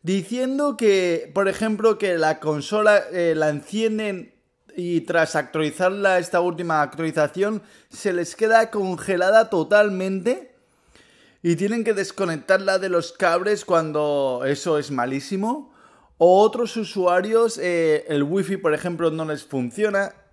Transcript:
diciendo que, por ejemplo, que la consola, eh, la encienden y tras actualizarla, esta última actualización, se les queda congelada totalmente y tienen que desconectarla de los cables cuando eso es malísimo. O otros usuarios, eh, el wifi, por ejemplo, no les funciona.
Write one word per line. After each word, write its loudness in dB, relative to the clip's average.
diciendo -2
que, 2
por 2
ejemplo, 0
que 0
la 0
consola, 2
eh, 0
la 0
encienden -4
y -2
tras 0
actualizarla, 0
esta -2
última -2
actualización, -2
se -4
les -4
queda 4
congelada 2
totalmente 0
y 2
tienen -2
que 0
desconectarla 0
de -4
los 0
cables 0
cuando 0
eso 0
es -4
malísimo. -4
O 6
otros 0
usuarios, 0
eh, 0
el 0
wifi, -2
por 0
ejemplo, -2
no -6
les -8
funciona. -2